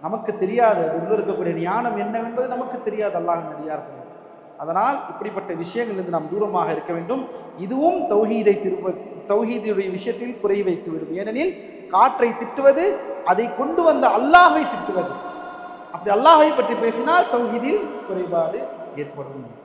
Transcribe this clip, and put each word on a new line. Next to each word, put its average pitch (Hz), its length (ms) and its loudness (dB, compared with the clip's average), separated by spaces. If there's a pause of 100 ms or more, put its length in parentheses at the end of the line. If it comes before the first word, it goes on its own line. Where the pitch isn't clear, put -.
நமக்கு 208 340 -6
தெரியாது. 196 540 2
அது 165 100 -2
உள்ள 185 160 -2
இருக்கக்கூடிய 180 360 -2
ஞானம் 202 440 -2
என்னவென்பது 233 520 -4
நமக்கு 247 340 -6
தெரியாது, 208 360 -4
அல்லாஹ்வின் 170 340 -4
அடியார்களே. 151 500 -10 (560)
அதனால் 190 380 0 (120)
இப்படிப்பட்ட 190 460 -8
விஷயங்களிலிருந்து 180 640 -4
நாம் 156 140 -4
தூரமாக 185 400 0
இருக்க 156 220 -4
வேண்டும். 208 360 -6 (300)
இதுவும் 262 400 0 (120)
தௌஹீதை 214 500 4
திருப்ப-, 185 380 -4 (300)
தௌஹீதுடைய 208 600 0
விஷயத்தில் 233 500 -6
குறை 202 220 0
வைத்துவிடும். 165 500 -4
ஏனெனில் 220 400 -2 (380)
காற்றை 240 400 6
திட்டுவது 269 540 4 (400)
அதை 185 300 2
கொண்டு 302 280 0
வந்த 277 260 6
அல்லாஹ்வை 302 560 8
திட்டுவது. - 500 -4 (760)
அப்படி 180 180 -4 (100)
அல்லாஹ்வை 302 360 10
பற்றி 240 180 0
பேசினால் 233 580 2
தௌஹீதில் 240 500 0 (240)
குறைபாடு 170 520 -2 (380)
ஏற்படும். 139 500 -12 (180)